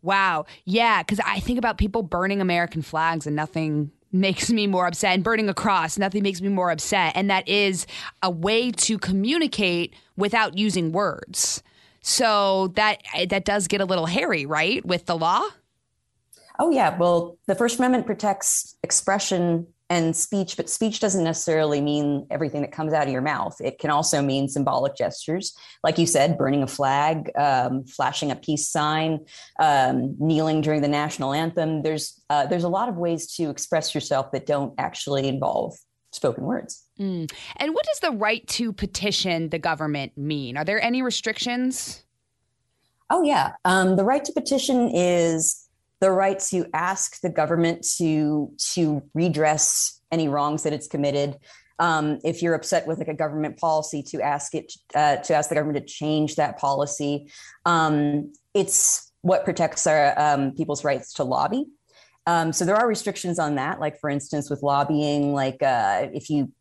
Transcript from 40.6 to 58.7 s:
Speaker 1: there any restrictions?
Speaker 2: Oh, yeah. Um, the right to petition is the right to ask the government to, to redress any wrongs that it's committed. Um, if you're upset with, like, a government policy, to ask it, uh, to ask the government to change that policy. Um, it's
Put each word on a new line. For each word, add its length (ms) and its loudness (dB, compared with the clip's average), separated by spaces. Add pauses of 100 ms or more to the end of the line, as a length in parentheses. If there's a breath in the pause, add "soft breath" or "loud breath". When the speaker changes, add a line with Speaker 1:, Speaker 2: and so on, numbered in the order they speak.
Speaker 1:
there 160 0
any 200 0
restrictions? 1000 -4 (1080)
Speaker 2:
Oh, 140 4
yeah. 300 2 (120)
Um, 300 4
the 80 4
right 220 2
to 80 -8
petition 600 2
is 720 2 (360)
the 100 6
right 280 2
to 340 -2
ask 460 -2
the 100 -2
government 560 2 (120)
to, 600 0
to 460 0 (100)
redress 880 0 (100)
any 180 0
wrongs 340 0
that 100 0
it's 140 -8
committed. 500 -2 (400 loud breath)
Um, 460 0
if 180 -2
you're 140 2
upset 320 -2
with, 100 -2
like, 120 -6
a 40 -4
government 440 -4
policy, 460 0
to 180 -6
ask 340 -2
it, 180 -6 (220)
uh, 220 4
to 180 0
ask 140 0
the 60 0
government 300 -2
to 80 -18
change 440 -2
that 200 0
policy. 720 -2 (360 loud breath)
Um, 680 2 (200)
it's 580 2 (100)